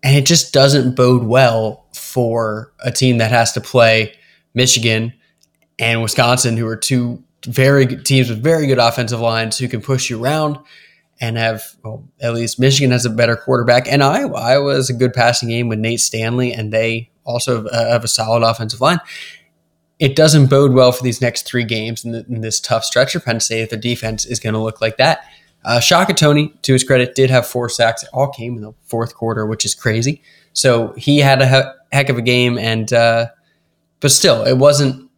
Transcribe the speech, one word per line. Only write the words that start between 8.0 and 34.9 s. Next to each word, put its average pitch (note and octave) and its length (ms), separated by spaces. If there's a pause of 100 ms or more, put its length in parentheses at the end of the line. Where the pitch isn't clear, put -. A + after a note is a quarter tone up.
teams C3 240
with A2 140
very D#3 240
good C3 120
offensive A#2 420
lines A2+ 360
who B2+ 120
can A#2 120
push C3 300
you A2+ 120
around D3 360 (640)
and A#2 180
have, A2+ 260 (180)
well, A2+ 240 (140)
at A#2 140
least A#2 260
Michigan C3+ 300
has B2 160
a A#2 40
better A#2 260
quarterback. B2 540
And C#3 120
Iowa, D#3 360
Iowa C#3 380
is C3 140
a B2 40
good B2 200
passing A#2+ 340
game A#2 200
with A2 100
Nate A2+ 220
Stanley, A#2 520
and A2 200
they A2+ 380 (140)
also A#2+ 320
have, A2 100
uh, A#2 240
have A#2 140
a A#2 40
solid A2+ 340
offensive A2+ 380
line. D#3+ 200 (960)
It C3+ 160
doesn't D#3 320
bode C#3 260
well B2+ 200
for B2 100
these B2 180
next A#2+ 220
three B2 220
games A2 400
in, A#2 80
the, A2+ 160
in A#2+ 120
this A2 200
tough A2+ 240
stretch C3 280
for E3+ 80
Penn A2+ 200
State A2+ 220
if A2 80
their A2+ 80
defense A2 460
is B2 140
gonna A2 240
look A2 180
like A2+ 180
that. D#3 220 (440)
Uh, A#2+ 160
Shaka F#3 340
Toney, D3+ 480
to C3+ 100
his B2+ 120
credit, B2+ 320
did C3 140
have B2+ 160
four A#2+ 220
sacks. A#2 360
It - 80
all C3+ 160
came A#2+ 260
in A2 80
the G#2+ 100 (120)
fourth A#2 300
quarter, A2 300
which A2 200
is G#2 100
crazy. A#2 480 (300)
So A#2 400
he C#3+ 260
had C#3 240
a B2+ 60
he-, C3 480
heck C#3 120
of C3+ 80
a A#2+ 60
game, B2 360
and, A2+ 340
uh, A#2 340 (720)
but C#3 120
still, A#2 320
it B2+ 120
wasn't C#3 600